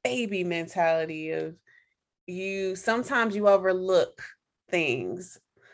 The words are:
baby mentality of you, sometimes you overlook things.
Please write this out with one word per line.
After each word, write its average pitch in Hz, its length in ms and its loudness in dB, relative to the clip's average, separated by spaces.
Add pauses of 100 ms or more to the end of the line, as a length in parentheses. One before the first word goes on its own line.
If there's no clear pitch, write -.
baby 226 400 -2
mentality 165 880 -2
of 160 240 -6 (720)
you, 190 500 -6
sometimes 233 600 0
you 208 120 2
overlook 185 760 4 (460)
things. 147 680 -2 (360)